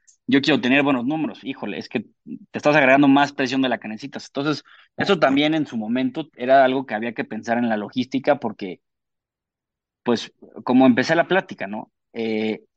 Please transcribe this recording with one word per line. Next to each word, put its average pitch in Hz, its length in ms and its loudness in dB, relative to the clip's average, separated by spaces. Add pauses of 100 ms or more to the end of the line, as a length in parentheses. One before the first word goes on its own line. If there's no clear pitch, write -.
(280)
yo 135 140 4
quiero 143 180 0
tener 127 240 2
buenos 131 220 0
números. 143 380 -6
Híjole, 101 340 -10
es 107 100 -12
que - 140 -6
te - 560 -16
estás 147 180 2
agregando 139 320 6
más 139 260 4
presión 135 280 -2
de 131 80 -2
la 113 100 -2
que - 80 -14
necesitas. 107 400 -12
Entonces, 143 360 -4 (340)
eso 196 220 0
también 143 340 2
en 156 120 0
su 123 120 -10
momento 127 580 -4
era 131 300 4
algo 131 200 0
que 120 100 -8
había 113 180 -6
que 135 100 -8
pensar 113 340 -4
en 120 120 0
la 110 80 -2
logística 127 640 -2
porque, 101 420 -10 (1200)
pues, - 300 -2 (300)
como 127 220 4
empecé 127 300 4
la 170 120 2
plática, - 400 -2
¿no? 107 240 -12 (220)
Eh, 110 500 -4 (120)